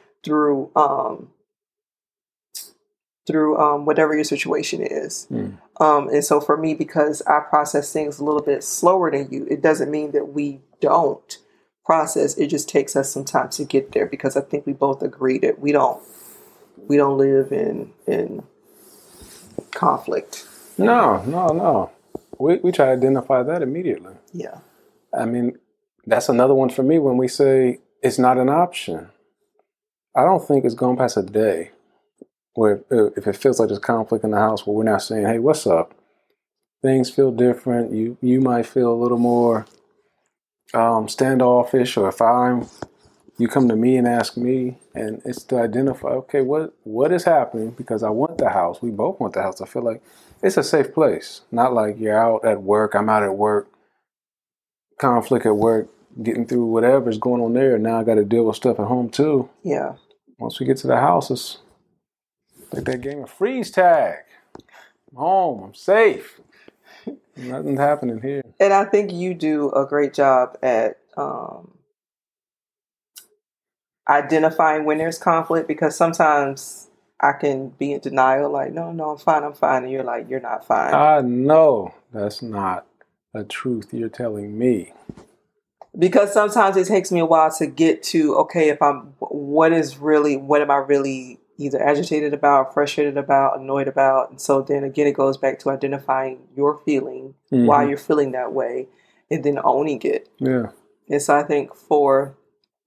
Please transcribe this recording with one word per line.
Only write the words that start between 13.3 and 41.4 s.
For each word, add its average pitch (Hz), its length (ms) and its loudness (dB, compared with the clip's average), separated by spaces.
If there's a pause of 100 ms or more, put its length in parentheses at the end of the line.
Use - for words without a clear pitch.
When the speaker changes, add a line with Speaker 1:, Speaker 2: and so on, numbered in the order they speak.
Speaker 1:
to - 120 -8
get 135 300 -2
there, 107 120 0
because - 300 -6
I 139 60 0
think 143 240 -8
we 139 80 -4
both 139 280 -2
agree 131 380 -2
that - 200 0
we 147 120 -2
don't, 131 300 0 (840)
we 143 100 2
don't 139 200 4
live 135 360 2
in, - 400 -6 (140)
in - 360 -4 (1300)
conflict. - 720 -2 (320)
Speaker 2:
No, 196 460 4
no, 165 240 -2
no. 156 440 0 (480)
We, 160 180 2
we 180 160 0
try 143 140 4
to 131 40 4
identify 131 520 2
that 165 180 -4
immediately. 147 540 -6 (180)
Speaker 1:
Yeah. - 260 -12 (580)
Speaker 2:
I 113 80 -2
mean, 120 320 -2 (480)
that's 113 220 0
another 131 260 4
one 131 160 4
for 131 140 -2
me 156 160 4
when 135 160 2
we 127 140 0
say 131 500 2 (220)
it's 127 180 0
not 127 180 4
an 127 120 2
option. 139 600 -2 (1080)
I 131 100 4
don't 175 200 2
think 135 200 2
it's 117 100 0
gone 127 220 0
past 127 180 -2
a 107 80 0
day 98 480 -2 (840)
where 104 360 2
if, 110 280 2
if 95 80 -8
it 101 80 -2
feels 127 240 0
like 110 100 2
there's 101 100 -6
conflict 110 440 -2
in 110 80 -2
the 104 60 -2
house 107 280 0
where 104 100 -2
we're 110 80 0
not 104 180 0
saying, 110 240 -4
"Hey, 117 140 0
what's 151 260 0
up?" - 280 0 (880)
Things 131 260 2
feel 135 220 2
different. 120 640 0
You, 113 280 -4
you 127 200 2
might 120 260 0
feel 123 240 0
a 117 100 0
little 120 160 0
more, 120 480 2 (1080)
um, 117 340 2
standoffish, 123 920 2